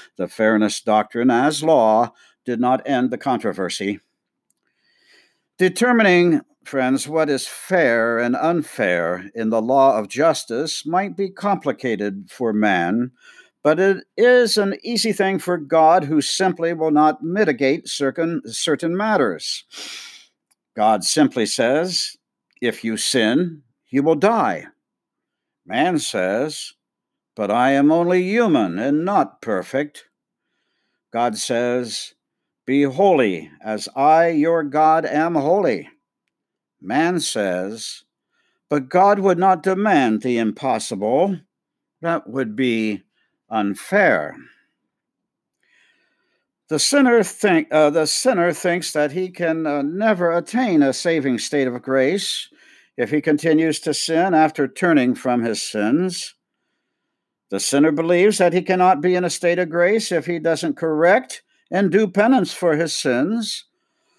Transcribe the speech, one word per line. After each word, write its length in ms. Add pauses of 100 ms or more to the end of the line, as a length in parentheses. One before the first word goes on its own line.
(160)
the 100
fairness 540
doctrine 500
as 320
law 500 (340)
did 120
not 300
end 220
the 80
controversy. 800 (1600)
Determining, 800 (240)
friends, 420
what 220
is 180
fair 720
and 160
unfair 1000
in 160
the 100
law 380
of 100
justice 800
might 320
be 100
complicated 1040
for 240
man, 580 (500)
but 160
it 260 (120)
is 400
an 260
easy 300
thing 260
for 200
God, 460
who 180
simply 500
will 180
not 320
mitigate 640
certain, 580
certain 500
matters. 680 (1080)
God 300
simply 400
says, 720 (460)
"If 200
you 140
sin, 640 (280)
you 120
will 140
die." 520 (960)
Man 320
says, 760 (640)
"But 140
I 220
am 200
only 300
human 560
and 260
not 380
perfect." 680 (1040)
God 240
says, 800 (520)
"Be 180
holy 640 (100)
as 360
I, 320
your 340
God, 420
am 300
holy." 540 (920)
Man 380
says, 840 (640)
"But 200
God 300
would 200
not 260
demand 580
the 160
impossible. 1040 (600)
That 300
would 240
be 480 (460)
unfair." 880 (2250)
The 100
sinner 460
think, 480
uh, 180
the 160
sinner 460
thinks 400
that 200
he 180
can, 360
uh, 160
never 480
attain 500
a 120
saving 460
state 280
of 160
grace 680 (460)
if 140
he 100
continues 600
to 140
sin 380
after 360
turning 480
from 260
his 180
sins. 760 (1120)
The 100
sinner 320
believes 480
that 140
he 100
cannot 380
be 160
in 80
a 60
state 280
of 120
grace 420
if 140
he 120
doesn't 380
correct 640 (300)
and 200
do 160
penance 440
for 220
his 180
sins, 720 (540)